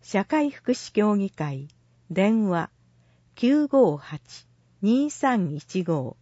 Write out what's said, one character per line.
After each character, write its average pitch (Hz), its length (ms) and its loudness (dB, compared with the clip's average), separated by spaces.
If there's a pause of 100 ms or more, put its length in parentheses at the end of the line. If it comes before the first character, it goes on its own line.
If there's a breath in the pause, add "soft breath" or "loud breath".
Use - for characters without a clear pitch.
社 196 220 -2
会 302 240 0
福 - 220 -6
祉 - 220 -6
協 208 220 2
議 196 140 -2
会、 143 380 -8 (420)
電 202 400 2
話、 170 220 -2 (640)
九 285 320 2
五 214 300 4
八 - 220 -14 (640)
二 254 300 2
三 208 420 0
一 180 300 -6
五。 151 380 -4